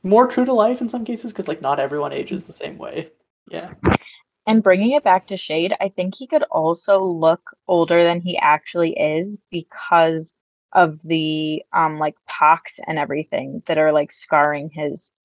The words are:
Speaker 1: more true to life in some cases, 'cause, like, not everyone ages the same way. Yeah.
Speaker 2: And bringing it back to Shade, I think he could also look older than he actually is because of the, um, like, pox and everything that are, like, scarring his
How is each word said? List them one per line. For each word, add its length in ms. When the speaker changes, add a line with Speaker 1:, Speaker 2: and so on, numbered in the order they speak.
Speaker 1:
more 240
true 180
to 80
life 280
in 80
some 160
cases, 280
'cause, 160
like, 140
not 180
everyone 320
ages 320
the 80
same 260
way. 320
Yeah. 220
Speaker 2:
And 160
bringing 300
it 120
back 240
to 80
Shade, 440
I 100
think 260
he 100
could 180
also 580
look 480
older 360
than 160
he 180
actually 600
is 400
because 840
of 300
the, 720
um, 260
like, 180
pox 600
and 120
everything 680
that 120
are, 140
like, 200
scarring 580
his 420